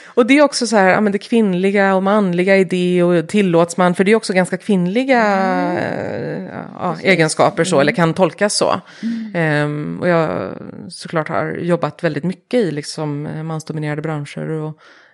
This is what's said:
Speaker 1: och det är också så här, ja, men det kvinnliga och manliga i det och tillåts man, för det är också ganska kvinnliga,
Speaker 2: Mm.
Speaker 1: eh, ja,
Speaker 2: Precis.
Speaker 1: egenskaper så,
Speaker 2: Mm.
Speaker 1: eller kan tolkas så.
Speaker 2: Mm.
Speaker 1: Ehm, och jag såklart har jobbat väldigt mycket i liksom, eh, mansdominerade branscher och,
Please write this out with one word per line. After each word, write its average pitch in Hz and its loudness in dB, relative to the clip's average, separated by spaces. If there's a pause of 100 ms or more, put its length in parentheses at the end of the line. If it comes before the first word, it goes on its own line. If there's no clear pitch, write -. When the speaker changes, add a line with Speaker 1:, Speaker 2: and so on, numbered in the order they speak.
Speaker 1:
och 240 2
det 262 4
är 302 6
också 277 2
så 220 0
här, 190 6
ja, 185 4
men 208 2
det 196 -2
kvinnliga 196 2
och 185 0
manliga 196 2
i 190 4
det 180 2
och 170 2
tillåts 175 2
man, 180 4
för 196 0
det 202 4
är 226 6
också 220 -4
ganska 180 2
kvinnliga, 220 0
Speaker 2:
Mm. 190 0 (720)
Speaker 1:
eh, - -14 (260)
ja, 180 -4
Speaker 2:
Precis. 165 -8
Speaker 1:
egenskaper 165 2
så, 170 0
Speaker 2:
Mm. 139 6
Speaker 1:
eller 147 2
kan 165 2
tolkas 190 0
så. - 0 (220)
Speaker 2:
Mm. 226 -6
Speaker 1:
Ehm, 151 -2
och 170 -2
jag 156 0 (380)
såklart 165 -6
har 156 -2
jobbat 165 -2
väldigt 147 -2
mycket 185 -4
i 175 0
liksom, 147 -6
eh, 156 -8
mansdominerade 156 -6
branscher 156 -8
och, 156 -8 (340)